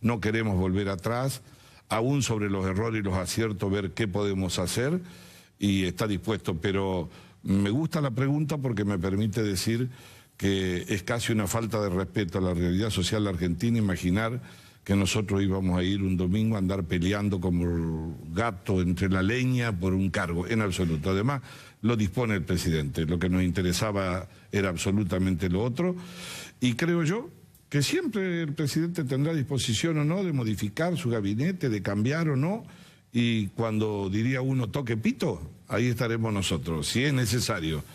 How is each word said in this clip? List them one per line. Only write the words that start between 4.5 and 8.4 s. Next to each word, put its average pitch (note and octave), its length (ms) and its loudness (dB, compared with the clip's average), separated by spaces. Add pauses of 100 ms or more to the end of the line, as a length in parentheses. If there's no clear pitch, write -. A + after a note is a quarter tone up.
hacer, A#2+ 400 0 (580)
y G2 280 2
está F2+ 200 -2
dispuesto, G2+ 540 -2
pero F#2+ 500 0 (340)
me G2+ 280 2
gusta D#3 300 0
la C#3 100 0
pregunta C#3 480 0